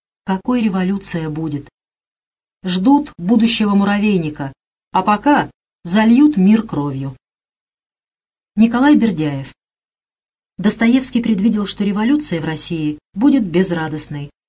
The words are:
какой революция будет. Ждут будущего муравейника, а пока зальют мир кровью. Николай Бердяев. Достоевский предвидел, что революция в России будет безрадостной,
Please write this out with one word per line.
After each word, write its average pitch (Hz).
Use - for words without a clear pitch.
какой 233
революция 185
будет. 147
Ждут 208
будущего 208
муравейника, 196
а -
пока 208
зальют 226
мир 208
кровью. 135
Николай 240
Бердяев. 156
Достоевский 233
предвидел, 208
что -
революция 208
в 151
России 156
будет 262
безрадостной, 156